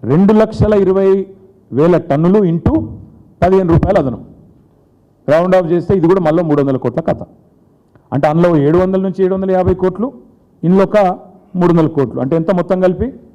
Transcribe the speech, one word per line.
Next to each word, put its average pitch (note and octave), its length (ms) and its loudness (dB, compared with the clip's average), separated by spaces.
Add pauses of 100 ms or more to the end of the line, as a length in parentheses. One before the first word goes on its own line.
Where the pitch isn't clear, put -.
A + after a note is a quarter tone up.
రెండు F3 280 2
లక్షల G#3+ 400 2
ఇరవై G3 540 2 (460)
వేల E3 240 2
టన్నులు E3 420 0
into F#3 500 -2 (540)
పదిహేను F#3 300 2
రూపాయలు E3+ 260 2
అదనం. B2+ 260 -4 (1040)
రౌండ్ F3 280 2
ఆఫ్ F3+ 100 0
చేస్తే F3 300 -2
ఇది E3 120 0
కూడా F#3+ 120 2
మళ్ళీ E3 220 0
మూడు D3 180 0
వందల C3+ 160 0
కోట్ల B2 240 -4
కథ. - 220 -8 (880)
అంటే C#3+ 160 0
అందులో E3+ 280 2
ఏడు D3+ 220 2
వందల F#3 220 0
నుంచి F#3+ 240 -2
ఏడు F#3 100 0
వందల F#3+ 160 -4
యాభై F#3 240 0
కోట్లు, F#3 380 -4 (520)
ఇందులో F#3+ 200 4
ఒక F#3+ 340 0 (380)
మూడు F3 160 2
వందల E3 140 4
కోట్లు. C3+ 340 -2
అంటే C#3 160 -2
ఎంత E3 140 -2
మొత్తం F#3 300 -2
కలిపి? F#3 320 -2 (220)